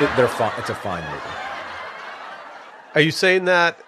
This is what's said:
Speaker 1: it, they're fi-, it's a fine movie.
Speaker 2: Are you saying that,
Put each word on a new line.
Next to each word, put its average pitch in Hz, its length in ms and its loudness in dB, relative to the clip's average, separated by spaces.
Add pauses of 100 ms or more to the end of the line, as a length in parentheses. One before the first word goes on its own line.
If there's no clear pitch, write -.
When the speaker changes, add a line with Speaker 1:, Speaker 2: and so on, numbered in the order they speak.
Speaker 1:
it, 143 160 2
they're 123 100 6
fi-, 110 300 0
it's 117 120 -6
a 107 60 -4
fine 87 280 -6
movie. 76 200 -8 (1700)
Speaker 2:
Are 156 60 6
you 156 100 4
saying 185 340 4
that, 175 420 4